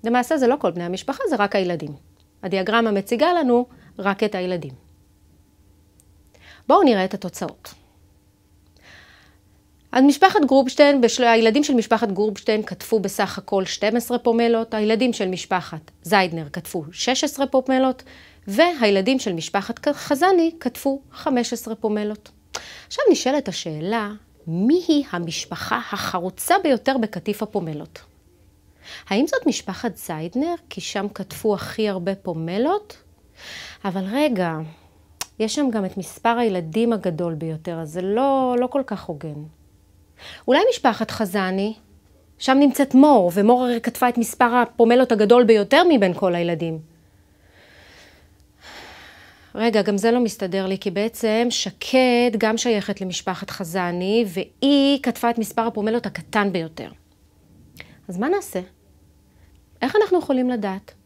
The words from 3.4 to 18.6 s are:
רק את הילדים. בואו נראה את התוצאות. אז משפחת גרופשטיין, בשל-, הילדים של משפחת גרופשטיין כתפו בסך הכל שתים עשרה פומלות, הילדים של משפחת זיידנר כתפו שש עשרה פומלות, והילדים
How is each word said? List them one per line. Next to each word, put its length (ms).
רק 240
את 120
הילדים. 380
בואו 160
נראה 220
את 80
התוצאות. 600
אז 120
משפחת 420
גרופשטיין, 560
בשל-, 220
הילדים 400
של 100
משפחת 380
גרופשטיין 520
כתפו 360
בסך 380
הכל 280
שתים 300
עשרה 240
פומלות, 540
הילדים 400
של 140
משפחת 640
זיידנר 500
כתפו 380
שש 320
עשרה 240
פומלות, 560
והילדים 720